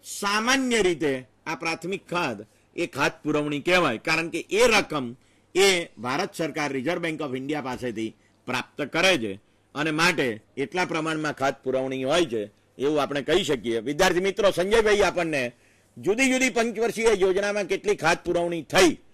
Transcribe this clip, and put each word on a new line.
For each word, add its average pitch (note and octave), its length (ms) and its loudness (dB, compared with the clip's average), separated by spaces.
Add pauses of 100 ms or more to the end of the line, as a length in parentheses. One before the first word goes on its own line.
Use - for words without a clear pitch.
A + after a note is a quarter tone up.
સામાન્ય A3+ 760 0
રીતે C#3+ 440 0 (200)
આ D#3+ 80 -6
પ્રાથમિક E3+ 560 -8
ખાધ B2+ 360 -4 (300)
એ B2 100 -2
ખાધ C#3+ 260 -2 (120)
પુરવણી D3 360 -2
કહેવાય, E3+ 380 2
કારણ E3 300 -2
કે D#3+ 100 -6
એ G3+ 280 2
રકમ D3+ 500 0 (380)
એ G3 300 4 (140)
ભારત C3 360 -4
સરકાર, D3 420 -4
Reserve E3+ 280 -4
Bank D#3+ 180 -4
of C3 140 -6
India C#3+ 240 -6
પાસેથી A#2 560 -6 (300)
પ્રાપ્ત B2+ 380 -6
કરે E3+ 340 2
છે G2+ 220 -6 (340)
અને D3+ 160 -2
માટે D3+ 520 0 (140)
એટલા E3+ 280 -2
પ્રમાણમાં D#3 480 -4
ખાધ C3+ 220 0
પુરવણી C3 500 -4
હોય D#3+ 200 2
છે A2 260 -4 (280)
એવું C#3+ 240 2
આપણે C#3 200 -2
કહી E3+ 220 2
શકીએ. A#2 340 -2
વિદ્યાર્થી D#3 420 0
મિત્રો, G3 300 2
સંજયભાઈ G#3 500 2
આપણને D#3+ 520 0 (460)
જુદી A3 340 2
જુદી C4 180 2
પંચવર્ષીય A3+ 640 2
યોજનામાં G3 500 2
કેટલી F#3+ 300 -2
ખાધ F3 240 2
પુરવણી E3+ 440 -2
થઈ F3 360 4 (140)